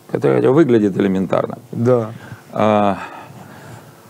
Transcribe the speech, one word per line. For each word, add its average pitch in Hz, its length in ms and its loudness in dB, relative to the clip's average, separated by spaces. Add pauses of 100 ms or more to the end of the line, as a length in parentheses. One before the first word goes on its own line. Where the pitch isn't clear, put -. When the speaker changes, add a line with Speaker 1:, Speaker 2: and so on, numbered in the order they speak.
(100)
Speaker 1:
хотя, 135 240 0
хотя 123 160 2
выглядит 120 460 4
элементарно. 95 640 0 (120)
Speaker 2:
Да. 117 420 0 (400)
Speaker 1:
А, 104 460 0 (1120)